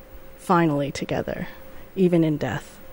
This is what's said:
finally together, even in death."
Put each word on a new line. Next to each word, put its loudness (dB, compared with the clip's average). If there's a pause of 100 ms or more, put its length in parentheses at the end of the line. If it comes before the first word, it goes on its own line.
(360)
finally 2
together, -4 (480)
even 6
in 2
death." -6 (140)